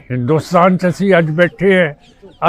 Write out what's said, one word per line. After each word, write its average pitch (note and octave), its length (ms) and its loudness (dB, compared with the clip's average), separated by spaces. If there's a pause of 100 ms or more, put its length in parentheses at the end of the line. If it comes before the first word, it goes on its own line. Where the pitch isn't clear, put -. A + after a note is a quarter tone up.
(100)
ਹਿੰਦੁਸਤਾਨ D#3+ 640 0
'ਚ F3+ 100 -4
ਅਸੀਂ F#3 320 0
ਅੱਜ D#3+ 120 0
ਬੈਠੇ F3 500 0
ਹਾਂ, D3 140 -2 (540)